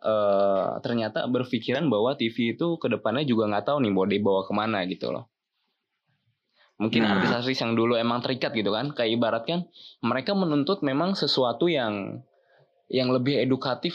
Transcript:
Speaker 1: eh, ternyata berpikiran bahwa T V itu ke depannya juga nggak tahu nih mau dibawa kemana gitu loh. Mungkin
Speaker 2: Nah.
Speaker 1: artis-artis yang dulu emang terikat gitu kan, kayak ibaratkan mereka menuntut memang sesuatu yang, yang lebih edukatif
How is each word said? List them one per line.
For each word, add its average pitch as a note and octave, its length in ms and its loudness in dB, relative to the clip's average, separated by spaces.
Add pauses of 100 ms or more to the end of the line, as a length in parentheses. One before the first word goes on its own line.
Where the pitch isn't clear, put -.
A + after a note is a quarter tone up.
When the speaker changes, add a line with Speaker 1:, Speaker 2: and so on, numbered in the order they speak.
Speaker 1:
eh, G2+ 680 2 (120)
ternyata A#2 480 -2
berpikiran B2 560 -2
bahwa A#2+ 320 2
T A2+ 160 -2
V A#2 240 -2
itu E3 240 -2
ke B2+ 80 0
depannya A2+ 320 0
juga A#2 240 2
nggak G#2 240 0
tahu C#3+ 160 2
nih G2+ 80 2
mau F#2+ 160 2
dibawa G2+ 400 2
kemana G#2 400 0
gitu C#2+ 240 -6
loh. - 160 -10 (1500)
Mungkin A2+ 240 2
Speaker 2:
Nah. G2+ 160 2
Speaker 1:
artis-artis B2 400 0
yang A#2 160 0
dulu A#2 160 2
emang A#2 320 0
terikat B2+ 320 -4
gitu G2+ 160 0
kan, A#2+ 240 -2
kayak A2+ 160 0
ibaratkan A#2+ 560 -2 (320)
mereka B2+ 320 -2
menuntut E3+ 480 0
memang D3+ 320 0
sesuatu C3+ 560 0
yang, A#2 560 -4 (640)
yang B2+ 240 2
lebih C3 240 2
edukatif C3 580 0